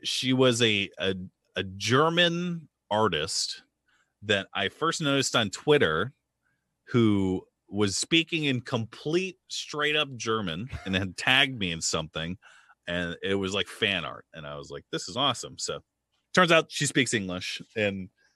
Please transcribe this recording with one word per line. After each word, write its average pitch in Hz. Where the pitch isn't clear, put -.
she -
was 127
a, 104
a, 95
a 95
German 165
artist 98
that 101
I 98
first 160
noticed 139
on 110
Twitter, 113
who 98
was 101
speaking 165
in 127
complete 160
straight 151
up 143
German 110
and 95
had 92
tagged 131
me 92
in 82
something. 80
And 87
it 98
was, 95
like, 95
fan 98
art. 60
And 78
I 73
was 71
like, 71
"This 160
is 87
awesome." 131
So -
turns 175
out 160
she -
speaks 135
English. 90
And, 98